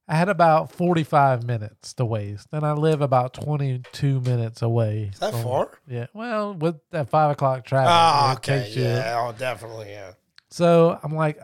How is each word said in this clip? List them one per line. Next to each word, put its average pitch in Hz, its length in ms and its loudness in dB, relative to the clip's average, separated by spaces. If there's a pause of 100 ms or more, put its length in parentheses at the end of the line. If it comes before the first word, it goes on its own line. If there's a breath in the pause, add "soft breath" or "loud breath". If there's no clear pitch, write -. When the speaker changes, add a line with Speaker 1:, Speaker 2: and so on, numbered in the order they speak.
Speaker 1:
I 160 60 -2
had 175 140 2
about 160 420 4
forty-five 147 720 2
minutes 113 520 -6
to 127 100 0
waste, 104 480 -6
and 151 120 -4
I 151 60 0
live 151 300 2
about 127 320 0
twenty-two 139 880 -2
minutes 120 400 -2
away 110 500 0
Speaker 2:
Is - 80 -16
that 214 140 -4
Speaker 1:
from 117 100 -4
Speaker 2:
far? 131 420 -4
Speaker 1:
Yeah. 120 280 -10
Well, 214 400 -6
with 165 240 -2 (140)
that 151 180 -6
five 156 220 2
o'clock 131 340 -2
traffic, 135 260 2
Speaker 2:
Ah, 151 400 6
Speaker 1:
it 131 60 -2
Speaker 2:
okay. 139 260 -2
Speaker 1:
takes - 140 -10
you 127 60 0
Speaker 2:
Yeah. 120 440 -2
Oh, 117 100 -8
definitely. 113 540 -8
Yeah. 98 220 -16 (360)
Speaker 1:
So 170 540 4
I'm 151 100 -6
like, 156 300 -2